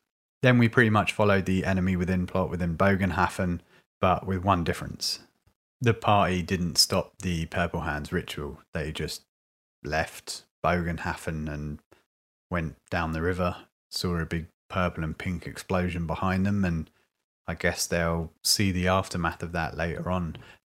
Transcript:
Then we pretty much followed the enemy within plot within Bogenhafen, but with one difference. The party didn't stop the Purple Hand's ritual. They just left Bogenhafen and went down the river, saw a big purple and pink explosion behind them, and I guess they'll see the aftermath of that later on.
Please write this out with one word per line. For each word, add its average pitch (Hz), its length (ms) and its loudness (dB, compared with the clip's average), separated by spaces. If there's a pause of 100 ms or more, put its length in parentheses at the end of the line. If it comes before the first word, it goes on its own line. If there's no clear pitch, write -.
(420)
Then 127 160 8
we 120 100 6
pretty 117 220 6
much 104 220 4
followed 98 340 4
the 95 180 2
enemy 92 320 2
within 90 300 0
plot 92 240 -2
within 85 260 -2
Bogenhafen, 92 840 2 (400)
but 90 260 2
with 92 180 -2
one 95 180 4
difference. - 580 -4 (600)
The 117 140 4
party 92 480 4
didn't 87 360 -2
stop - 440 2
the 85 240 -2
Purple 85 340 -2
Hand's 73 320 -4
ritual. 73 480 -6 (120)
They 78 200 -4
just - 300 -8 (600)
left - 640 -6 (200)
Bogenhafen 80 880 -2
and 73 280 -8 (720)
went 82 260 -2 (140)
down 85 220 0
the 80 100 -2
river, 87 340 0 (340)
saw 87 260 -2
a 80 100 -2
big 82 200 -4 (220)
purple 87 360 -2
and 78 140 -6
pink 90 280 -6
explosion 85 600 -2
behind 95 400 0
them, 101 180 0
and 82 240 0 (600)
I 85 60 -4
guess - 320 -2
they'll 85 460 0 (100)
see 98 300 2
the 90 160 0
aftermath 90 540 0
of 85 100 -8
that 82 240 -4
later 85 340 -4
on. 90 260 -2 (320)